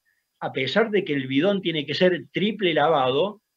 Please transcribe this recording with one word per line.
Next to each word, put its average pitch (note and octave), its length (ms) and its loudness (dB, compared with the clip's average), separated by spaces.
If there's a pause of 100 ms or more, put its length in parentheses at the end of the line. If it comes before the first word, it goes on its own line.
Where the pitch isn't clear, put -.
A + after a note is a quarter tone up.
(400)
A C#3+ 120 -8
pesar G3 380 0
de G3+ 140 0
que D3+ 100 -4
el C3+ 140 -4
bidón F3+ 340 0
tiene D#3+ 240 -4
que C3+ 80 -6
ser F3+ 380 2
triple F#3+ 420 -2
lavado, D3 680 2 (160)